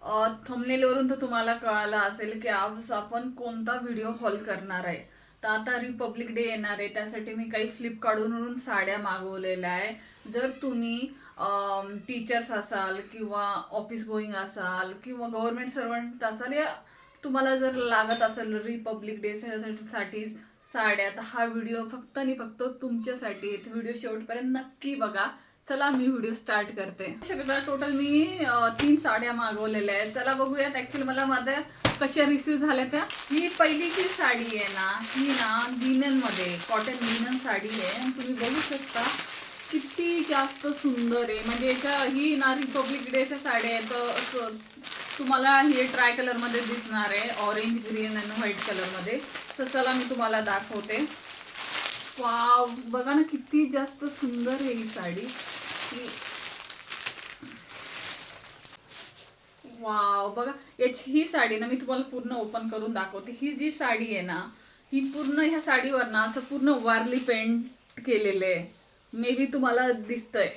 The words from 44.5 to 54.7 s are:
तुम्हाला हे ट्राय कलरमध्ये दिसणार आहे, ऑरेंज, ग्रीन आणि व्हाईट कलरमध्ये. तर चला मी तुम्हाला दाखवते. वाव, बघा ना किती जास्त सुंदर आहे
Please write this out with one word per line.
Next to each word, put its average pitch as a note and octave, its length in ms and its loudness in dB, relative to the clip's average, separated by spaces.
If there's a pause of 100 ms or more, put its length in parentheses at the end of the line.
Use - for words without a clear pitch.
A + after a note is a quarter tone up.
तुम्हाला C4+ 400 6
हे C4+ 280 6
ट्राय B3 260 4
कलरमध्ये A#3+ 480 0
दिसणार A3 500 -2
आहे, G#3+ 200 0
ऑरेंज, G#3+ 560 0
ग्रीन G#3+ 300 -2
आणि G#3 140 -4
व्हाईट G#3+ 260 -2
कलरमध्ये. F#3 640 -2 (380)
तर C4+ 60 -2
चला C4 280 2
मी B3+ 180 2
तुम्हाला A3 300 2
दाखवते. G#3+ 680 -2 (1080)
वाव, A#3+ 480 4 (180)
बघा B3 300 -2
ना D#4 80 8
किती D4+ 480 2
जास्त C#4 340 -2
सुंदर B3 480 -2
आहे C4+ 200 -2